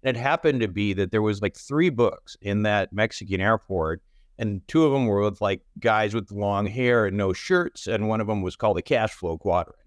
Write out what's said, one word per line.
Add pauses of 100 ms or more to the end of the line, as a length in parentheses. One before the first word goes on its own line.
And
it
happened
to
be
that
there
was,
like,
three
books
in
that
Mexican
airport. (380)
And
two
of
them
were
with,
like, (180)
guys
with
long
hair
and
no
shirts.
And
one
of
them
was
called
The
Cash
Flow
Quadrant.